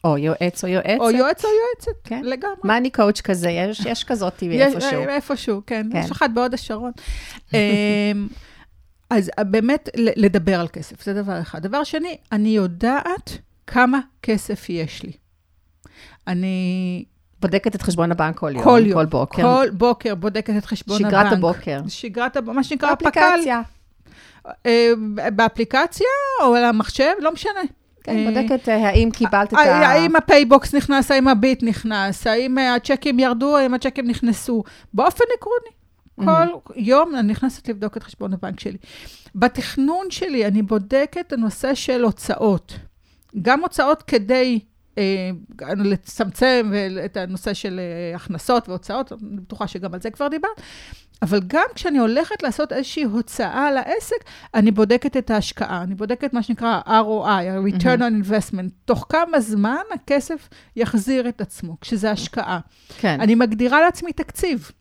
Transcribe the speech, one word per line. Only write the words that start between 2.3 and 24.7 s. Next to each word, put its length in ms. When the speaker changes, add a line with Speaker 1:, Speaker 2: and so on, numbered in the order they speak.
Speaker 1:
מאני 260
קואוץ' 320
כזה, 280
יש, 360
יש 180
כזאת 380
Speaker 2:
יש, 340
Speaker 1:
איפשהו. 280
Speaker 2:
אה, 120
איפשהו, 520
כן. 240
Speaker 1:
כן. 80
Speaker 2:
יש 120
אחת 220
בהוד 200
השרון. 380
Speaker 1:
<laughs> 260
Speaker 2:
אמ, 40
אז, 300
אה, 40
באמת, 520
ל-, 300
לדבר 340
על 80
כסף, 360
זה 100
דבר 280
אחד. 220
דבר 200
שני, 340
אני 180
יודעת 880
כמה 320
כסף 460
יש 340
לי. 80
אני 760
Speaker 1:
בודקת 360
את 60
חשבון 300
הבנק 260
כל 180
יום, 80
Speaker 2:
כל 220
יום. 140
Speaker 1:
כל 60
בוקר. 360
Speaker 2:
כל 320
בוקר 420
בודקת 420
את 80
חשבון 340
Speaker 1:
שגרת 140
Speaker 2:
הבנק. 200
Speaker 1:
הבוקר. 540
Speaker 2:
שגרת 500
הב-, 140
מה 120
שנקרא, 260
Speaker 1:
באפליקציה. 720
Speaker 2:
פקל. 80
אה, 260